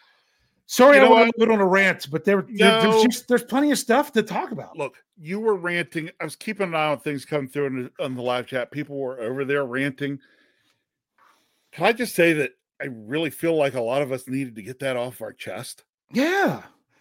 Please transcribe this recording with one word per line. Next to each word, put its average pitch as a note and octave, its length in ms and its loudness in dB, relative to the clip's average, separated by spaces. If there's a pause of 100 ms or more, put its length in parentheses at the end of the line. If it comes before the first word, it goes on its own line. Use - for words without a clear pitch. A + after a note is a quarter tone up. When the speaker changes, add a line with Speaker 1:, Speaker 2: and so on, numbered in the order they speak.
(640)
Speaker 1:
Sorry, C#4 300 8
Speaker 2:
You C4+ 80 8
Speaker 1:
I - 20 10
Speaker 2:
know A#3 100 8
Speaker 1:
went A3+ 120 6
Speaker 2:
what? A3+ 80 -2
Speaker 1:
a A3+ 40 -8
little A3+ 180 4
bit G3+ 40 0
on G3 60 4
a - 20 2
rant, F#3+ 400 2
but D#3 140 -6
there, G3 200 2
there, A3 380 2
there's A3 140 4
Speaker 2:
No. A3 80 6
Speaker 1:
just, - 240 0
there's A#3+ 160 2
plenty C#4 280 0
of C4 60 0
stuff C#4 360 0
to G#3+ 100 2
talk D4 280 -8
about. C3+ 260 -14
Speaker 2:
Look, C3+ 180 -8 (240)
you F3+ 220 -8
were A3 140 0
ranting. E3+ 540 -6 (120)
I - 20 -6
was D#3 140 -12
keeping G3+ 320 -6
an E3 60 -6
eye D#3 120 0
on D3 140 -2
things C#3+ 240 -6
coming C#3+ 240 -4
through C#3+ 160 -4
in C3 180 -6 (140)
the, F3+ 60 -8
on C3 120 -6
the B2 60 -10
live B2 260 -4
chat. B2+ 240 -6
People D3 260 -10
were C3 220 -8
over B2+ 240 -4
there C#3 220 0
ranting. C#3 520 -4 (1600)
Can D#3+ 120 -4
I A3 60 4
just A#3 240 -6
say E3+ 160 4
that D3+ 200 -2 (300)
I C#3 40 -8
really C3 460 -8
feel E3 260 -2
like C#3 160 0
a B2+ 80 -4
lot A#2+ 200 -2
of C3 120 -4
us B2+ 160 -10
needed C3 260 -6
to A2 80 -12
get B2 160 -16
that C3+ 160 -4
off B2 260 -8
our A2 120 -12
chest? - 500 -14 (300)
Speaker 1:
Yeah. D4+ 480 0 (400)